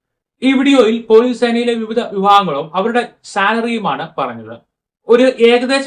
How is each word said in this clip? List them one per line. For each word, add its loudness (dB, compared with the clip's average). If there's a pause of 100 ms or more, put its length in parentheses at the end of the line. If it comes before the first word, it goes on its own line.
(420)
ഈ 2
വീഡിയോയിൽ 2 (140)
പോലീസ് 4
സേനയിലെ 0
വിവിധ -6 (140)
വിഭാഗങ്ങളും 2 (120)
അവരുടെ -2 (300)
സാലറിയുമാണ് -4 (140)
പറഞ്ഞത്. -8 (560)
ഒരു 4 (240)
ഏകദേശ 0